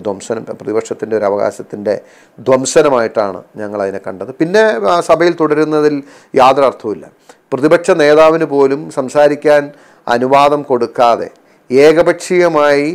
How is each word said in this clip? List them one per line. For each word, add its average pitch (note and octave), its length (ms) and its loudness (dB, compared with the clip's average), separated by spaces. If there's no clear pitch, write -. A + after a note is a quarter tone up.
ധ്വംസനം, G#2+ 380 -8
പ്രതിപക്ഷത്തിൻ്റെ A2 580 -6
ഒരു G#2 100 -2
അവകാശത്തിൻ്റെ G#2 680 -4
ധ്വംസനമായിട്ടാണ് B2+ 960 0
ഞങ്ങളതിനെ G2+ 460 -6
കണ്ടത്. G2 240 -12
പിന്നെ, F#3 220 2
ആ, F3 40 2
സഭയിൽ E3 320 2
തുടരുന്നതിൽ D3+ 540 0
യാതൊരു C3+ 280 4
അർത്ഥവുമില്ല. G2 380 -8
പ്രതിപക്ഷ D#3 400 0
നേതാവിന് D#3+ 600 4
പോലും C#3 280 2
സംസാരിക്കാൻ D3 640 2
അനുവാദം C#3 560 2
കൊടുക്കാതെ A#2 680 0
ഏകപക്ഷീയമായി D#3 1300 2